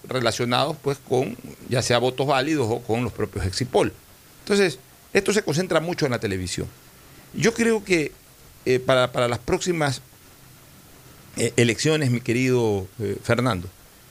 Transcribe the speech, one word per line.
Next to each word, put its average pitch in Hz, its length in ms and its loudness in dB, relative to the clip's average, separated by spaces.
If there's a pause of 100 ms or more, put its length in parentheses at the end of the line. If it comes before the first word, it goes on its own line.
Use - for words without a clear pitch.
relacionados, 123 760 -2
pues, 139 140 -2 (100)
con, 131 300 -2 (320)
ya 123 140 0
sea 120 160 2
votos 127 280 0
válidos 139 440 2
o 117 100 0
con 117 240 -2
los 107 80 -4
propios 101 320 -4
exit 101 240 -2
poll. 135 240 2 (520)
Entonces, 202 340 2 (340)
esto 196 220 2
se 208 80 2
concentra 170 380 0
mucho 160 260 -2
en 127 60 0
la 117 60 0
televisión. 95 480 -4 (680)
Yo 202 180 2
creo 226 320 2
que, 165 280 0 (520)
eh, 127 140 4
para, 127 340 2
para 123 160 0
las 120 100 -2
próximas, 165 600 -2 (1400)
eh, 117 200 0
elecciones, 135 540 2
mi 117 120 0
querido, 117 640 2 (120)
eh, 101 240 -4
Fernando, 113 460 0 (420)